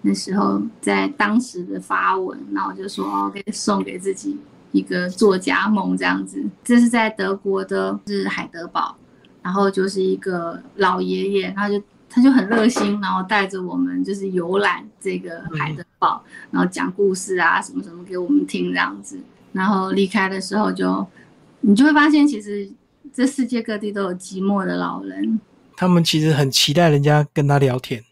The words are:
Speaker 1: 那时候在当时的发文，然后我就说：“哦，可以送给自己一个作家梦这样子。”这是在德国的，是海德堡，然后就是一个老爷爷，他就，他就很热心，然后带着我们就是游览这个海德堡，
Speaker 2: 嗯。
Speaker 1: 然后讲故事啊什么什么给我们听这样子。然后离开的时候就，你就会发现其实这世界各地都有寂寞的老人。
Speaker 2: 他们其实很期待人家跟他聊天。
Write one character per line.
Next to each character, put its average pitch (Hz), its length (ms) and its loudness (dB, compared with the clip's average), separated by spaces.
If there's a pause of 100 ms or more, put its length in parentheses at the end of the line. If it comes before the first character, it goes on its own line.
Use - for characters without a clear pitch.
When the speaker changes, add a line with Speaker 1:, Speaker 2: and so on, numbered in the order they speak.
Speaker 1:
那 - 140 2
时 196 200 -6
候 101 280 0 (180)
在 196 280 0
当 214 300 0
时 185 260 -4
的 190 140 -8
发 185 380 -2
文， 98 220 -6 (160)
然 95 100 -2
后 98 60 -4
我 95 40 -12
就 95 140 -12
说 98 240 -6
：“哦， 101 180 -2
可 202 80 -12
以 - 140 -12
送 196 320 0
给 190 140 -10
自 190 160 -4
己 - 240 -8 (340)
一 196 80 4
个 180 260 -4
作 185 300 4
家 185 320 0
梦 196 260 0
这 185 80 -2
样 190 220 -2
子。” 190 180 -10 (220)
这 240 160 6
是 240 80 6
在 226 220 2
德 196 260 -4
国 196 260 -2
的， 196 440 -2
是 196 200 -4
海 180 240 -6
德 170 180 -12
堡， - 280 -6 (460)
然 185 100 -6
后 196 180 2
就 190 160 0
是 190 140 -4
一 190 160 0
个 175 420 -6 (180)
老 185 260 2
爷 185 260 -2
爷， 190 220 -2
他 202 180 -2
就， 202 140 0 (260)
他 247 140 4
就 269 80 8
很 202 180 4
热 226 200 4
心， 208 340 0
然 185 80 -2
后 185 120 0
带 196 240 0
着 190 160 -6
我 175 120 -6
们 180 280 0
就 190 120 -2
是 196 160 -6
游 180 280 0
览 185 300 0 (120)
这 185 180 -4
个 175 240 -12 (160)
海 151 140 -4
德 - 120 -10 (140)
堡， - 260 0
Speaker 2:
嗯。 - 280 -20
Speaker 1:
然 180 100 0
后 180 80 2
讲 180 220 -4
故 196 220 2
事 190 240 -4
啊 175 220 2
什 190 140 -12
么 185 80 -6
什 170 100 -16
么 175 120 -16
给 180 120 -10
我 180 120 -4
们 190 180 4
听 180 240 -4
这 180 60 -4
样 185 260 -2
子。 196 160 -16 (340)
然 190 140 -2
后 190 240 2
离 190 160 2
开 190 220 0
的 190 120 -6
时 196 160 -6
候 202 160 0
就， 185 340 -2 (540)
你 202 140 6
就 240 100 6
会 302 80 6
发 294 160 6
现 294 180 6
其 247 140 0
实 202 300 -8 (420)
这 247 140 0
世 247 180 0
界 226 160 -2
各 220 160 -4
地 208 160 -6
都 202 120 -2
有 180 100 -2
寂 185 280 -8
寞 196 220 2
的 175 120 -2
老 180 260 -4
人。 202 380 -4 (360)
Speaker 2:
他 185 120 2
们 175 140 6
其 160 180 2
实 156 120 4
很 139 180 2
期 - 220 0
待 170 160 6
人 143 140 6
家 147 320 4
跟 147 140 2
他 143 100 4
聊 131 200 2
天。 120 340 -8